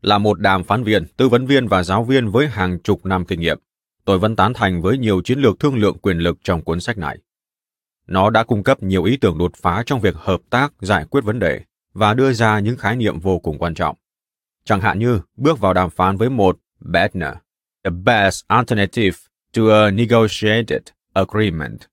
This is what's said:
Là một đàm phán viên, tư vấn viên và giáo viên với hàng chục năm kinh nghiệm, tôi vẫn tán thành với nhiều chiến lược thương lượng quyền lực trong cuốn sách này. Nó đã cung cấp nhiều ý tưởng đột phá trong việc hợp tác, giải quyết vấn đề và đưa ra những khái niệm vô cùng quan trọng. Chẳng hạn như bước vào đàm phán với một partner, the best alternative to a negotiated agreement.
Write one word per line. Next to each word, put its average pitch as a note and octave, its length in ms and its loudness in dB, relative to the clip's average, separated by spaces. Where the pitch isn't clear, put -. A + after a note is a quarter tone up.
Là G2+ 160 2
một G#2 220 0
đàm F#2+ 240 2
phán A2 200 -2
viên, G#2 220 0
tư C3 120 2
vấn A#2+ 180 2
viên C3 220 2
và F#2 140 2
giáo F#2 220 0
viên B2+ 240 0
với B2+ 200 2
hàng F#2 320 -4
chục - 260 -2
năm F#2 180 -2
kinh E2+ 160 -6
nghiệm, D#2+ 180 -2
tôi G2 140 2
vẫn G#2+ 180 0
tán - 180 2
thành F#2 280 -2
với G#2+ 160 0
nhiều G#2 240 0
chiến B2+ 160 -2
lược A#2+ 220 2
thương C#3 160 0
lượng G#2 220 0
quyền F2+ 200 -2
lực E2+ 240 -2
trong E2+ 200 -2
cuốn E2 180 -4
sách A2 180 -8
này. D2+ 200 -8
Nó F#2 240 2
đã A2 140 2
cung G#2+ 180 -2
cấp C3 200 0
nhiều F#2+ 220 0
ý B2 120 2
tưởng F2 220 0
đột F2 180 0
phá F#2 300 -2
trong C3+ 140 -2
việc F#2+ 140 0
hợp F2 260 -4
tác, C3 300 0
giải F#2 240 -2
quyết C3+ 200 -2
vấn G#2+ 140 -4
đề E2+ 260 -2
và G#2 200 0
đưa C3+ 180 2
ra G#2+ 260 2
những A2 180 -2
khái A2+ 200 -4
niệm G#2 240 -2
vô F#2 180 0
cùng D#2 200 -6
quan E2 160 -4
trọng. D#2+ 220 -4
Chẳng G#2 160 0
hạn G2 180 0
như A#2 220 0
bước C#3 240 0
vào F#2+ 140 2
đàm F#2 160 0
phán F#2+ 260 -2
với A2+ 140 -2
một G2+ 280 2
partner, E2+ 380 -2
the F#2+ 60 -2
best G2 560 0
alternative G#2+ 720 0
to A#2 60 2
a G#2+ 180 6
negotiated A2 920 0
agreement. F2 680 -4